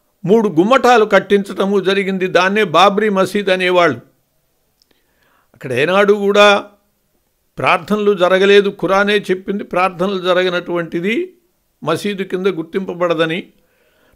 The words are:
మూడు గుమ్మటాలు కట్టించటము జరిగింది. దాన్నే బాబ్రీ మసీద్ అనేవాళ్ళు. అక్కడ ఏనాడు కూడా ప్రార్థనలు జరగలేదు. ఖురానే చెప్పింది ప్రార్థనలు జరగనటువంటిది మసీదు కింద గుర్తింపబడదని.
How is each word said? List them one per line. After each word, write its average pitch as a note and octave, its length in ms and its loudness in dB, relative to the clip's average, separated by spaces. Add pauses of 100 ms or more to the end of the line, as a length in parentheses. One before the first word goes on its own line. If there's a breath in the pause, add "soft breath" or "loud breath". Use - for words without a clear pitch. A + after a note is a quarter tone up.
(240)
మూడు G#3+ 240 2
గుమ్మటాలు A3+ 560 4
కట్టించటము G3+ 760 0
జరిగింది. F#3+ 460 -2
దాన్నే F#3 380 0
బాబ్రీ F#3+ 440 2
మసీద్ F#3+ 420 -2
అనేవాళ్ళు. F3+ 500 2 (1500)
అక్కడ B2+ 180 -12
ఏనాడు F#3 400 2
కూడా G3+ 580 2 (880)
ప్రార్థనలు F#3 560 0
జరగలేదు. G3 680 2
ఖురానే G3+ 380 0
చెప్పింది G3 460 -6
ప్రార్థనలు F#3 540 -4
జరగనటువంటిది F3 1160 -4 (500)
మసీదు F3+ 380 -4
కింద F#3 240 -6
గుర్తింపబడదని. E3+ 1080 -4 (640)